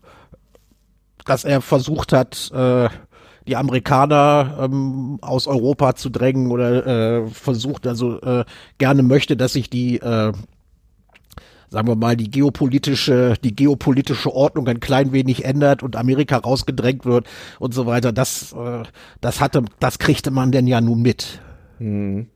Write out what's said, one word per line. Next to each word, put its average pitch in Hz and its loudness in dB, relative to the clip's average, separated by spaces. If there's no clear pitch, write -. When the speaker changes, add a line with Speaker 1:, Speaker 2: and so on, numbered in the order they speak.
Speaker 1:
dass 135 0
er 139 2
versucht 143 -2
hat, - 0
äh, 127 2
die 127 -2
Amerikaner, 143 2
ähm, 135 -4
aus 131 -4
Europa 135 0
zu - -10
drängen 127 0
oder, 123 0
äh, 113 -8
versucht, 123 -6
also, 120 -4
äh, 123 -2
gerne 135 4
möchte, 131 4
dass 127 -2
sich 131 -4
die, 123 -2
äh, 110 -2
sagen 110 -2
wir 117 2
mal, 117 2
die 113 -4
geopolitische, 135 2
die 117 -2
geopolitische 139 0
Ordnung 135 2
ein 117 -2
klein 135 0
wenig 131 0
ändert 143 2
und 117 -8
Amerika 131 0
rausgedrängt 127 -2
wird 120 2
und 123 -6
so 123 -2
weiter. 120 0
Das, - -4
äh, 120 -8
das - -2
hatte, 139 0
das - -2
kriegte - 0
man 131 0
denn 127 4
ja 123 2
nun 117 2
mit. - -2
Speaker 2:
Hm. 104 -6